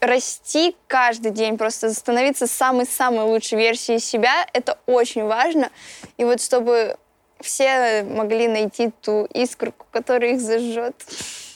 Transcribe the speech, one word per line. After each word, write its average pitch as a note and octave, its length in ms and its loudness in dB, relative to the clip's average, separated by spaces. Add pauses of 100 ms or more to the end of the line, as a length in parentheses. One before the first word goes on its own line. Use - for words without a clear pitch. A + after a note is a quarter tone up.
расти B3+ 720 0 (140)
каждый A#3 420 0
день, A3 260 -2
просто A3 380 -2
становиться B3 540 0
самой-самой B3+ 800 0
лучшей A3 320 0
версией A3+ 420 0
себя. B3 520 0
Это - 340 -2
очень A#3+ 380 2
важно. B3+ 460 0 (480)
И A#3+ 60 0
вот A#3+ 160 2
чтобы A#3 560 2 (440)
все B3+ 600 2
могли A3 460 0
найти A3 420 0 (100)
ту G#3+ 320 0
искорку, - 580 -4
которая A#3+ 440 0
их C4 60 0
зажжет. A#3 540 -2 (600)